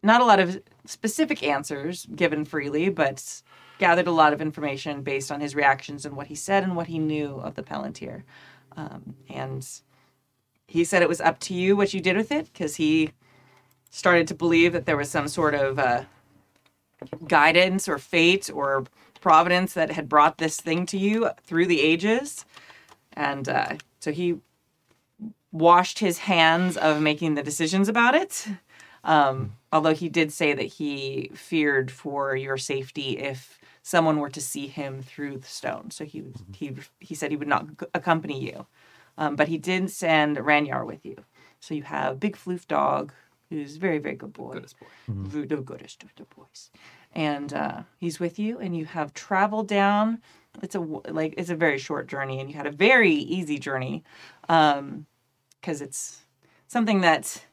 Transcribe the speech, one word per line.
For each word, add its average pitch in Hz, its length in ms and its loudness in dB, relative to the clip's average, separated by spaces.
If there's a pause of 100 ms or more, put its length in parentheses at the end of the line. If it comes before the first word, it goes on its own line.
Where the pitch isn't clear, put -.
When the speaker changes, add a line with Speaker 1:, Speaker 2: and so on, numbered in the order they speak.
Speaker 1:
not 226 180 6
a 247 40 6
lot 208 160 8
of 185 200 0 (240)
specific - 580 -2
answers 147 720 -4
given 151 300 0
freely, 151 460 -2
but 151 520 -4 (360)
gathered 175 280 4
a 180 40 0
lot 156 220 6
of 147 80 -2
information 147 640 -6
based 135 280 -4
on 143 100 -6
his 143 140 -6
reactions 143 520 0
and 143 100 -10
what 143 120 -12
he 147 60 -12
said 196 280 0
and 185 120 -2
what 170 120 -4
he 165 120 -6
knew 151 380 -2
of - 200 -10
the - 60 -10
Palantir. - 600 -10 (520)
Um, - 400 -14 (140)
and 131 400 -10 (1000)
he 165 160 0
said 175 200 4
it 170 80 4
was 170 100 -4
up 165 200 0
to - 140 -8
you 185 220 4
what 202 160 2
you 196 80 -4
did 180 160 2
with 220 160 -2
it, 311 220 -4
'cause 147 220 -6
he 156 360 2 (760)
started 170 380 4
to 170 60 -6
believe 170 380 4
that 170 140 -4
there 156 100 2
was 143 140 -4
some 147 180 -2
sort 151 260 0
of, 135 240 0
uh, 127 260 0 (1200)
guidance 175 600 6
or 147 100 -2
fate 175 540 2
or 139 340 -2 (340)
providence 180 540 4
that 160 180 0
had 147 160 -6
brought 151 300 6
this 160 220 -2
thing 170 260 -2
to - 120 -6
you 214 300 0 (140)
through 165 240 2
the 165 160 4
ages. 208 600 2 (680)
And, 139 360 -4
uh, - 280 -2 (240)
so 151 120 -6
he 170 280 -2 (1120)
washed 170 460 6
his 180 200 0
hands 170 580 4
of 156 240 2
making 151 340 2
the 143 80 -2
decisions 165 460 0
about 240 260 4
it, 370 320 -2 (580)
um, 135 480 2 (200)
although 156 220 4
he 165 140 -4
did 151 240 0
say 147 220 0
that 131 100 -4
he 135 720 -6
feared 143 560 0
for 139 460 -6
your 135 200 -4
safety 135 600 -6
if 135 400 -10 (240)
someone 160 360 2
were 143 100 -4
to 151 120 -12
see 139 260 -8
him 135 340 -10
through 139 380 -12
the 131 80 -18
stone. - 460 -10
So - 120 -12
he, 151 200 -16 (320)
he, 139 200 -10 (220)
he - 160 -14
said 151 160 -6
he 151 60 -2
would 147 100 -6
not - 320 -2
g-, - 160 -10
accompany 156 500 -2
you. - 220 -12 (500)
Um, 147 200 -2
but 147 100 6
he 160 120 -4
did 185 320 -2
send 151 480 2
Ranyar 135 460 0
with - 220 -12
you. 127 100 -14 (440)
So - 120 -12
you 143 120 -6
have 135 340 -4
Big 202 180 -4
Floof 180 300 -8
Dog, 143 460 0 (360)
who's 147 280 -10
a - 20 -16
very, 170 200 0
very 147 180 -8
good - 160 -16
boy. 127 220 -14
Speaker 2:
Goodest - 260 -16
boy. - 60 -20 (220)
Speaker 3:
Mm-hmm. 98 180 -8
Speaker 1:
Vu-, 143 200 -8
the 147 120 -4
goodest - 440 -16
of - 140 -20
the - 80 -20
boys. - 460 -20 (440)
And, 147 400 -4
uh, - 280 -4 (160)
he's 170 200 -6
with 175 220 -6
you, 220 180 -4
and 185 180 -6
you 160 100 -6
have 151 280 -8
traveled 208 540 -2
down. 208 520 2 (420)
It's 196 120 -12
a 190 60 -2
w-, 156 280 -8
like, 156 300 -4
it's 175 120 -6
a 175 40 -2
very 151 240 2
short 139 300 -6
journey, 135 320 -6
and 135 100 -12
you 151 60 -14
had 143 100 -8
a 147 60 -4
very 202 400 6
easy 151 480 -2
journey, 135 420 -4 (460)
um, 147 580 2 (560)
'cause 147 180 -6
it's - 420 -12 (440)
something 214 360 2
that 160 500 2